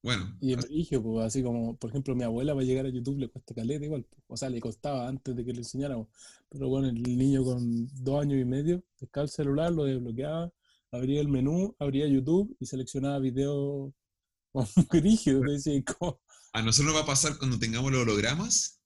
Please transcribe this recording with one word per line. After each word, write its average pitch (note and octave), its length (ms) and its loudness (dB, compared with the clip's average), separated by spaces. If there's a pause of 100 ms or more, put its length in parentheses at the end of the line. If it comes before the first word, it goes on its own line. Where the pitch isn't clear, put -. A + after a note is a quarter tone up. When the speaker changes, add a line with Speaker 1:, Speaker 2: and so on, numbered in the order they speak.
Speaker 1:
Bueno, G#2+ 380 -2
Speaker 2:
Y C3 120 2
es B2 60 0
Speaker 1:
así A#2+ 100 -4
Speaker 2:
brígido, D3 340 0
po, A2+ 180 -2
así A2+ 220 -2
como, A#2 340 -2
por A#2 140 -8
ejemplo, C3+ 240 -4
mi B2 100 -2
abuela B2 300 -2
va C3+ 80 0
a - 20 0
llegar B2+ 220 0
a - 20 -4
YouTube, B2+ 300 -4
le B2+ 100 -4
cuesta - 260 -16
caleta B2+ 300 -4
igual, D3 200 -6
po. - 120 -20 (120)
O - 80 -12
sea, C3+ 120 -6
le B2 100 -6
costaba B2 480 -6
antes C3 300 -6
de A#2+ 80 -6
que A#2+ 80 -6
le A#2+ 60 -6
enseñáramos. B2 500 -6 (400)
Pero C3+ 220 -6
bueno, C3+ 180 2
el A#2 140 -2
niño C3 420 4
con A#2+ 420 0 (160)
dos C#3 200 0
años C#3 180 2
y B2+ 60 0
medio, D3+ 360 0 (160)
pescaba C#3+ 260 -6
el C#3+ 60 -4
celular, D3+ 420 0
lo D#3+ 120 0
desbloqueaba, C3+ 680 -4 (400)
abría C3 300 0
el D3 80 0
menú, D3 500 2
abría C#3+ 300 0
YouTube D3+ 500 2
y C3 60 -8
seleccionaba C#3 540 -4
video C#3 760 -2 (300)
<laughs> - 300 -20
como C3 140 0 (240)
brígido, D#3+ 520 6
te C#3+ 100 2
decía, C#3+ 320 0
como - 380 -6 (320)
Speaker 1:
A A2 80 0
nosotros C#3+ 320 4
nos D#3 80 4
va - 20 -2
a - 20 -2
pasar C#3+ 300 2
cuando B2+ 220 -2
tengamos A#2 340 0
los C3 100 4
hologramas. A#2 840 2